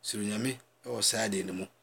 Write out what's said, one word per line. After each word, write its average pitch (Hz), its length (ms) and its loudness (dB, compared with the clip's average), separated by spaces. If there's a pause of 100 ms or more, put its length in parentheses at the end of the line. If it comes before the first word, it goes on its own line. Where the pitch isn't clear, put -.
Suro - 200 -4
Nyame 113 380 -2 (240)
wɔ 117 180 -2
saa 110 240 4
adeɛ 98 200 0
no 92 80 -6
mu. 92 120 -4 (160)